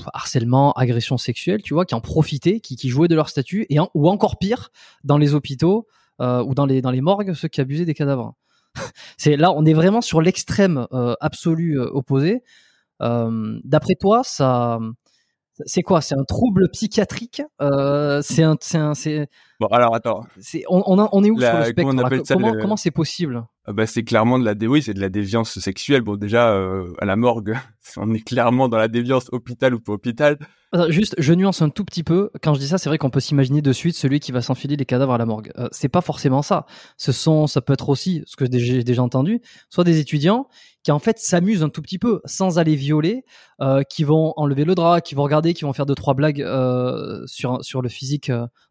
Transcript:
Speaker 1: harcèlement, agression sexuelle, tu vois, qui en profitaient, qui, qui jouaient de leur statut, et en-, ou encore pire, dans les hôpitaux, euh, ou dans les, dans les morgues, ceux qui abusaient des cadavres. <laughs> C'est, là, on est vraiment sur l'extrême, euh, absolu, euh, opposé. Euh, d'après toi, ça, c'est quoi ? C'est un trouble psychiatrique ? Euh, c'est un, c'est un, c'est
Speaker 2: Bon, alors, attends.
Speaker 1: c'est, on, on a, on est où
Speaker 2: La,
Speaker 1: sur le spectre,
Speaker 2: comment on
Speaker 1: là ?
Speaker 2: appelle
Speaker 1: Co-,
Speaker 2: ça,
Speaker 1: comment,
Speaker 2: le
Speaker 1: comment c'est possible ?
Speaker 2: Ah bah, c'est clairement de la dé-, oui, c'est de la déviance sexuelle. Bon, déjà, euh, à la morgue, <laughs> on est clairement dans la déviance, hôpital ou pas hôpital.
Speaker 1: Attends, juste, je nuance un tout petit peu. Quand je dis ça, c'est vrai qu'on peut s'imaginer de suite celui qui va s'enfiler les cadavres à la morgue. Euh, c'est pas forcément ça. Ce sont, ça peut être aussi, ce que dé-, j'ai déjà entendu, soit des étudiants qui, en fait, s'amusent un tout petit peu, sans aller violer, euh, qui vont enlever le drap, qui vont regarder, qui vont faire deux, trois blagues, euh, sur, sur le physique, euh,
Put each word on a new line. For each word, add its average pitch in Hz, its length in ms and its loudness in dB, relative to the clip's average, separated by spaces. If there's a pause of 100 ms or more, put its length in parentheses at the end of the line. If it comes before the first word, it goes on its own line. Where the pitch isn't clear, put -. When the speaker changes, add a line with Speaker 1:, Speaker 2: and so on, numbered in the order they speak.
(140)
Speaker 1:
harcèlement, 131 600 2
agression 120 440 0
sexuelle, 180 440 -4
tu - 120 -8
vois, 175 120 2
qui - 100 -4
en - 60 -6
profitaient, 160 580 0
qui, - 160 -12
qui 127 140 -6
jouaient 147 180 2
de 165 80 2
leur 156 140 0
statut, 180 400 -4
et 143 100 2
en-, 180 140 0
ou 156 160 4
encore 202 280 0
pire, 208 320 -4 (340)
dans 143 140 4
les 147 160 4
hôpitaux, 160 540 0 (340)
euh, 123 220 0
ou 127 100 -4
dans 143 120 2
les, 131 160 2
dans 127 100 -2
les 127 100 -2
morgues, 190 320 0
ceux 151 140 -6
qui - 140 -4
abusaient 147 240 -2
des 160 100 -2
cadavres. 131 400 -4 (400)
<laughs> - 420 -16
C'est, 151 200 2
là, 175 140 4
on 156 140 0
est 156 80 6
vraiment 190 280 4
sur 160 200 2
l'extrême, 170 720 0
euh, 120 280 0
absolu, 160 580 -2
euh, 120 120 -2
opposé. 143 520 0 (580)
Euh, 113 600 -2
d'après 151 320 2
toi, 214 280 2
ça, 120 560 0 (840)
c'est - 180 -2
quoi ? 170 180 2
C'est - 160 -6
un 139 60 -2
trouble 190 480 2
psychiatrique ? - 720 -4 (200)
Euh, 143 640 0
c'est 143 200 2
un, 156 160 4
c'est - 180 -4
un, 151 160 0
c'est 151 340 -4 (320)
Speaker 2:
Bon, 107 80 0
alors, 117 280 4
attends. 107 300 -2 (140)
Speaker 1:
c'est, - 300 -10
on, 185 180 6
on 190 120 6
a, 214 120 4
on 202 120 4
est 208 60 6
où 220 80 4
Speaker 2:
La, 123 140 4
Speaker 1:
sur 117 80 2
le 117 60 2
spectre, 117 180 0
Speaker 2:
comment 135 100 2
on 131 80 2
Speaker 1:
là ? 127 60 2
Speaker 2:
appelle 131 120 2
Speaker 1:
Co-, - 60 -4
Speaker 2:
ça, 135 100 0
Speaker 1:
comment, 147 180 2
Speaker 2:
le 107 80 -2
Speaker 1:
comment 208 160 0
c'est 160 140 -2
possible ? 135 540 -4 (200)
Speaker 2:
Ah 113 60 -8
bah, 107 140 0
c'est 110 180 -4
clairement 117 360 2
de 123 60 2
la 104 100 0
dé-, 110 120 -2
oui, 143 140 4
c'est 110 120 -8
de 95 60 -8
la 98 100 -2
déviance 104 500 -2
sexuelle. 127 420 0
Bon, 104 160 -4
déjà, 110 340 2
euh, 92 480 -2
à - 60 -4
la 98 100 0
morgue, 113 400 0 (220)
<laughs> - 200 -20
on 110 160 -4
est 110 120 -2
clairement 123 420 2
dans 113 100 0
la 110 120 2
déviance, 123 420 -2
hôpital 123 440 -2
ou 110 40 -6
pas 104 140 -8
hôpital. 131 440 0 (360)
Speaker 1:
Attends, 170 160 2
juste, 180 300 0
je 151 140 4
nuance 185 280 2
un 156 80 4
tout 196 160 -6
petit - 180 -8
peu. 185 260 0 (120)
Quand 151 140 2
je 131 40 -2
dis 139 80 -4
ça, 180 120 0
c'est 143 100 -4
vrai 156 80 0
qu'on 131 140 0
peut 139 100 0
s'imaginer 139 400 2
de 139 100 2
suite 165 240 -2
celui 143 240 0
qui - 120 -8
va 123 100 -2
s'enfiler 139 340 -4
les 143 100 -4
cadavres 127 280 0
à 120 60 2
la 117 80 -2
morgue. 107 300 -6
Euh, 123 140 -8
c'est - 160 -2
pas 180 140 0
forcément 143 400 0
ça. 170 240 -2 (320)
Ce - 140 -2
sont, 156 360 2
ça 143 140 -2
peut 139 120 0
être - 160 -2
aussi, 156 360 -2
ce - 100 -20
que - 80 -4
dé-, 123 160 0
j'ai 120 240 0
déjà 123 200 0
entendu, 156 360 0 (300)
soit 180 160 0
des 160 140 4
étudiants 170 480 0 (360)
qui, 156 80 0
en 147 80 2
fait, 220 200 -2
s'amusent 180 440 0
un 147 60 0
tout 156 120 -8
petit 180 180 -10
peu, 220 260 0
sans 180 340 -2
aller 156 160 2
violer, 151 480 0 (380)
euh, 135 220 2
qui - 200 -4
vont 156 320 2
enlever 143 300 0
le 185 100 2
drap, 170 240 4
qui 143 160 -8
vont 143 80 0
regarder, 156 300 2
qui 160 100 -8
vont 143 80 -2
faire 139 140 -4
deux, 139 100 0
trois - 200 0
blagues, 143 260 0
euh, 127 840 -2
sur, - 360 -6
sur 131 180 -6
le 123 60 -4
physique, 135 420 -6
euh, 120 180 -2 (240)